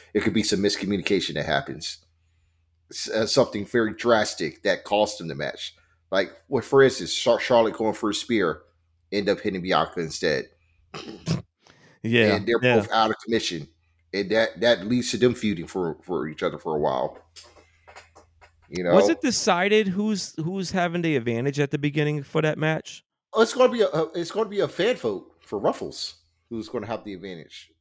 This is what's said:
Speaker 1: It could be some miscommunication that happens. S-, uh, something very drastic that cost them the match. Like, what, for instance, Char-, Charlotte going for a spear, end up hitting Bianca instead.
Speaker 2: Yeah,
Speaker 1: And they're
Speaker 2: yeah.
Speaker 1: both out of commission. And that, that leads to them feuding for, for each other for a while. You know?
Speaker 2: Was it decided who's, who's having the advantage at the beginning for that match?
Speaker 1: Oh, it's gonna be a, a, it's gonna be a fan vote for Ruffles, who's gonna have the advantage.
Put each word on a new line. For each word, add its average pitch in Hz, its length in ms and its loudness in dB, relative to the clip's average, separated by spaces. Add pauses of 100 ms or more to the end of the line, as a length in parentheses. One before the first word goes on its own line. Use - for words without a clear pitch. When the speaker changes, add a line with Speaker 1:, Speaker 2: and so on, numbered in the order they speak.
(120)
Speaker 1:
It 104 120 2
could 98 100 0
be 107 80 2
some 95 160 0
miscommunication 95 760 0
that 73 120 -4
happens. 76 520 -4 (920)
S-, - 180 -10
uh, 110 180 0
something 110 380 0
very 110 300 0
drastic 104 720 0
that 95 180 0
cost 104 360 0
them 82 100 -10
the 73 80 -8
match. - 400 -10 (340)
Like, 98 220 0 (160)
what, 123 160 -2
for 139 180 6
instance, 123 320 2
Char-, - 240 2
Charlotte 113 360 4
going 110 200 0
for 107 160 -2
a 98 40 -2
spear, 95 480 -2 (500)
end 101 160 -2
up 98 100 2
hitting 95 240 -4
Bianca 87 380 0
instead. 76 460 -2 (1600)
Speaker 2:
Yeah, 113 320 4
Speaker 1:
And 95 120 -2
they're 117 160 2
Speaker 2:
yeah. 123 140 6
Speaker 1:
both 101 140 0
out 110 200 4
of 107 140 -4
commission. 90 440 -2 (440)
And 95 180 -2
that, 110 300 0
that 113 260 2
leads 120 260 0
to 120 40 -2
them 120 180 4
feuding 87 320 -4
for, 87 360 -4
for 80 260 -4
each 76 140 -10
other 80 160 -2
for 78 180 -4
a - 40 -2
while. 67 380 -2 (1500)
You - 160 -6
know? 175 100 6
Speaker 2:
Was 202 140 8
it 330 120 0
decided 202 680 2
who's, 202 480 -2
who's 175 340 -4
having 175 320 0
the 160 140 2
advantage 120 440 -2
at 143 100 0
the 151 80 -2
beginning 147 440 -2
for 156 200 -2
that 156 160 -2
match? 156 460 -4 (300)
Speaker 1:
Oh, 220 80 4
it's 220 120 2
gonna 247 180 6
be 233 80 2
a, 196 80 4
a, 156 260 0
it's 170 160 -4
gonna 214 180 -2
be 196 120 -2
a 151 80 2
fan 208 280 0
vote 104 300 -4 (140)
for - 180 -6
Ruffles, - 580 -4 (340)
who's 110 180 -8
gonna 107 180 -6
have 107 180 -6
the 101 100 -10
advantage. 87 560 -16 (100)